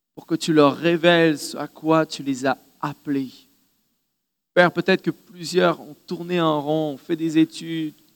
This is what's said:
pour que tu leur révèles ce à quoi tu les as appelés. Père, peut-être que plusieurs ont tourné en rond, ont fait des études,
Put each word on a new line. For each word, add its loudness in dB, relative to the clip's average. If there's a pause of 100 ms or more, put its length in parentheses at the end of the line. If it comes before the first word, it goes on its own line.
(140)
pour -20
que -4
tu -2
leur 6
révèles 2
ce -12
à -8
quoi 0
tu -12
les -4
as 0 (220)
appelés. -6 (1200)
Père, 4
peut-être -2
que -4
plusieurs -2
ont -20 (100)
tourné -6
en 0
rond, -4
ont -10
fait -6
des -2
études, -2 (220)